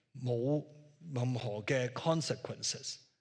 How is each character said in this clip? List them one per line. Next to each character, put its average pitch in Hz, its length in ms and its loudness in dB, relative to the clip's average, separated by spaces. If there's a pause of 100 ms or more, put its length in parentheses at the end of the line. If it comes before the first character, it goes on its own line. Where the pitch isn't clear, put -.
(220)
冇 127 420 2 (480)
任 127 220 2
何 113 280 -2
嘅 123 260 2
consequences。 - 1120 -2 (220)